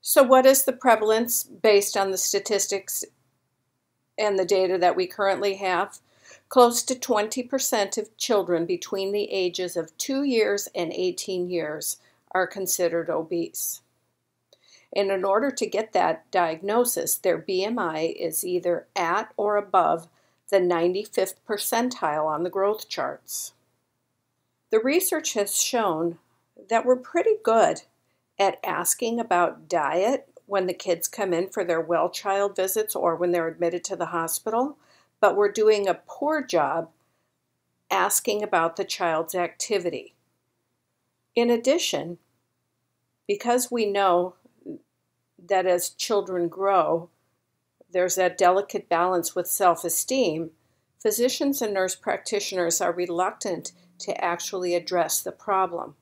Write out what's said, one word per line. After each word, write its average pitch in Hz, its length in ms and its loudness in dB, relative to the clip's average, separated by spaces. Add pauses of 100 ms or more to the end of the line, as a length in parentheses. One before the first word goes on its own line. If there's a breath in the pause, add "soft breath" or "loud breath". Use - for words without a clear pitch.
So - 200 6
what 262 220 8
is 269 220 6
the 254 80 -2
prevalence 226 680 2
based 202 540 2
on 196 140 0
the 185 80 -4
statistics 202 880 -4 (1120)
and 208 200 0
the 190 60 2
data 185 320 2
that 175 200 4
we 185 100 0
currently 196 480 0
have? 190 440 -2 (520 loud breath)
Close 240 320 6
to 262 120 -2
twenty 226 480 -2
percent 240 540 -2
of - 220 -8
children 175 480 0
between 196 460 -4
the 208 200 -4
ages 180 460 -4
of - 180 -10
two 269 260 -4
years 214 520 0
and 175 180 -4
eighteen 180 560 -4
years 156 480 -4 (360 soft breath)
are 185 140 0
considered 175 640 -2
obese. 165 720 -6 (1120 soft breath)
And 196 160 0
in 190 140 -2
order 220 260 2
to 254 160 -4
get 214 280 -4
that 170 360 0
diagnosis, 190 840 0
their 170 220 0
B 185 260 -2
M 233 140 -4
I 165 400 -4
is 160 260 -4
either 175 500 -2
at 185 440 -2
or 208 180 0
above 170 520 2 (400)
the 196 120 4
ninety-fifth 180 840 0
percentile 202 840 -2
on 156 160 -2
the 180 60 -4
growth 196 380 -2
charts. - 640 -8 (1160)
The 220 80 4
research 302 540 0
has 202 280 -2
shown 170 580 0 (520)
that 226 160 2
we're 254 80 6
pretty 339 480 0
good 214 400 4 (560)
at 196 240 2
asking 202 560 -4
about 180 500 0
diet 170 600 0 (180)
when 190 220 -2
the 180 40 -4
kids 175 360 -4
come 196 240 -4
in 175 160 -2
for 202 160 -4
their 165 160 0
well 165 280 0
child 202 460 -2
visits 196 400 -2
or 170 220 0
when 175 160 0
they're 165 160 0
admitted 170 380 -4
to 190 100 -6
the 170 100 -4
hospital, 214 720 -4 (420 soft breath)
but 185 140 6
we're 202 160 4
doing 214 380 2
a 185 180 -2
poor 302 340 -2
job 165 500 -2 (1000)
asking 202 540 0
about 170 320 2
the 196 80 -2
child's 165 500 -2
activity. 175 800 -4 (1200)
In 233 160 2
addition, 233 680 0 (1080)
because 240 420 0
we 233 160 0
know 185 520 2 (1080)
that 185 220 0
as 180 220 2
children 185 580 -2
grow, 170 640 0 (840)
there's 180 240 0
that 180 200 2
delicate 196 520 2
balance 175 480 0
with - 100 -4
self-esteem, 170 1040 0 (500)
physicians 254 600 0
and 214 100 -2
nurse 185 220 -2
practitioners 190 840 -2
are 175 120 0
reluctant 180 800 -4 (300 soft breath)
to - 220 -6
actually 175 520 -4
address 170 480 0
the - 80 -8
problem. 185 720 -2